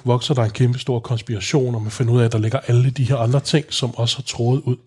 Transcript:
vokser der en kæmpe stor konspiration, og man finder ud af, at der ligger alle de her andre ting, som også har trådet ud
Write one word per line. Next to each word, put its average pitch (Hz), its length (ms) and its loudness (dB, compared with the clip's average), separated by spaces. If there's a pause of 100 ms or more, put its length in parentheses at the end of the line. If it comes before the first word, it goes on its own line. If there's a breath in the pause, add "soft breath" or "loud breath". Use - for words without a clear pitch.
vokser 123 300 0
der 123 80 2
en 107 80 0
kæmpe 123 280 0
stor 123 220 -2
konspiration, 120 760 -2
og 110 80 -4
man 107 80 -6
finder 120 220 0
ud 123 80 6
af, 120 40 6
at 113 80 2
der 113 60 0
ligger 110 200 0
alle 123 320 2
de 127 140 -2
her 131 120 2
andre 120 240 2
ting, 151 300 0
som - 240 -4
også 117 220 -2
har 127 60 -10
trådet 123 400 0
ud 123 140 -2 (100)